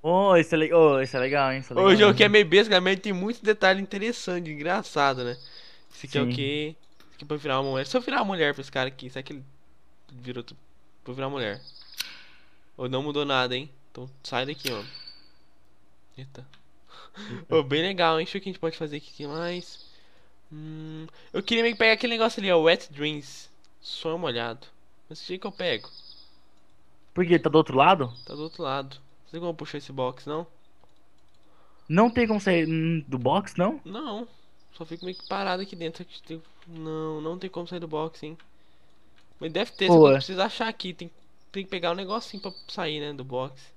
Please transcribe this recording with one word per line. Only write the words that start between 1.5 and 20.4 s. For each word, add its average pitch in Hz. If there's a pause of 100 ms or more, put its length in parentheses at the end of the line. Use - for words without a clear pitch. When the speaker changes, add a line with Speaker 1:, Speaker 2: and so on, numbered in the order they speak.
Speaker 1:
hein? 135
Esse -
é -
legal, 190
Speaker 2:
Ô, -
o 208
jogo 214
Speaker 1:
hein? 202
Speaker 2:
aqui 190
é 208
meio 208
besta, 196
mas 185
tem 208
muito 190
detalhe 196
interessante, 190
engraçado, 147
né? 120 (580)
Esse -
aqui 143
é -
o 127
Speaker 1:
Sim. 123
Speaker 2:
quê? 147 (320)
Esse -
aqui -
é -
pra 151
virar 139
uma 135
mulher. 131
Se -
eu 254
virar 262
uma 240
mulher 165
pra -
esse 135
cara 131
aqui, 131
será 131
que 135
ele 135 (680)
virou 123
tu-, - (480)
pra 123
virar 135
uma 139
mulher? 110 (1160)
Ou 127
não 131
mudou 147
nada, 127
hein? 139 (220)
Então 127 (120)
sai 127
daqui, 143
mano. 110 (1300)
Eita. 131 (840)
Speaker 1:
Eita. 165
Speaker 2:
Ô, 156
bem 139
legal, 170
hein? 160
Deixa -
eu 196
ver -
o -
que -
a -
gente -
pode 165
fazer 147
aqui, -
que -
mais. 170 (680)